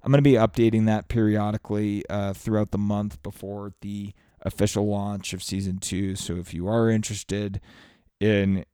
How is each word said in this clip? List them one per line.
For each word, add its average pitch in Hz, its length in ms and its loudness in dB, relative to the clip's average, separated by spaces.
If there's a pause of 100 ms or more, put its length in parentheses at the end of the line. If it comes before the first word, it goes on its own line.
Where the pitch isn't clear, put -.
I'm 131 120 0
gonna 143 80 8
be 139 120 8
updating 110 520 4
that 107 240 0
periodically, 104 1000 0
uh, 101 220 -4
throughout 104 400 -2
the 98 60 -2
month 104 440 -2
before 101 600 -12
the 101 320 -10 (300)
official 104 440 0
launch 101 460 -4
of 92 100 -10
season 95 360 -4
two. 95 360 -4
So 87 220 -6
if 87 160 -10
you 87 160 -4
are 113 200 2
interested 101 680 -2 (640)
in 98 420 2 (100)